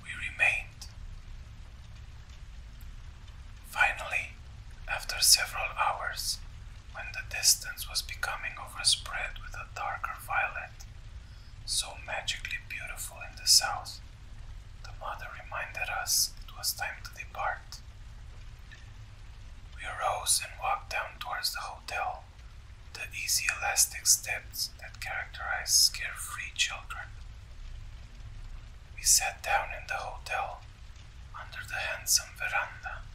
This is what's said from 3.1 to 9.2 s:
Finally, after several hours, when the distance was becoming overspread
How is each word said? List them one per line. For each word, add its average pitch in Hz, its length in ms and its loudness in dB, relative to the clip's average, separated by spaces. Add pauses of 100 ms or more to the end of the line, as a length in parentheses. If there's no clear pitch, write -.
Finally, - 640 2 (540)
after - 320 -2
several - 580 6
hours, - 600 2 (540)
when - 200 -6
the - 160 -4
distance - 600 4
was - 120 2
becoming - 560 -2
overspread - 880 2